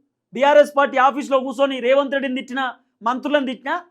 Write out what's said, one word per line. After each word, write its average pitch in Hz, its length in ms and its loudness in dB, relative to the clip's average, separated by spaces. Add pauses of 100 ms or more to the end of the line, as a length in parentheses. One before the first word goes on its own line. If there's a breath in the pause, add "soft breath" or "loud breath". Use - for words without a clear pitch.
(340)
బీఆర్ఎస్ 285 440 4
పార్టీ 269 200 0
ఆఫీస్లో 262 420 2
కూర్చొని 269 400 -4
రేవంత్ 269 340 0
రెడ్డిని 262 220 -4
తిట్టినా, 254 400 -6 (280)
మంత్రులను 254 420 -2
తిట్టినా, 269 460 -6